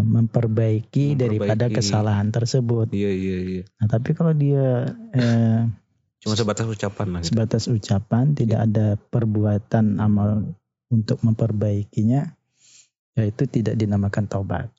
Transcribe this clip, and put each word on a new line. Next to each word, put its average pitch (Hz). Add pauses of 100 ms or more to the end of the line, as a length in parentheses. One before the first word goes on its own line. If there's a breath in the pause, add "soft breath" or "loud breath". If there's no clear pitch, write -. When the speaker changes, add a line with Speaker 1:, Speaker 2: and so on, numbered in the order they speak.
Speaker 1:
memperbaiki 113
daripada 107
Speaker 2:
Memperbaiki. 113
Speaker 1:
kesalahan 104
tersebut. 117
Speaker 2:
Iya, 101
iya, 95
iya. 92
Speaker 1:
Nah, -
tapi 117
kalau 160
dia, 135 (220)
eh, 117 (560)
Speaker 2:
Cuma 107
sebatas 110
ucapan 104
lah 90
gitu. 82
Speaker 1:
sebatas 113
ucapan, 113
tidak 113
Speaker 2:
Iya. 110
Speaker 1:
ada 107 (120)
perbuatan 107
amal 104 (340)
untuk 107
memperbaikinya, 110 (800 soft breath)
ya 113
itu 107
tidak 113
dinamakan 101
taubat. - (120)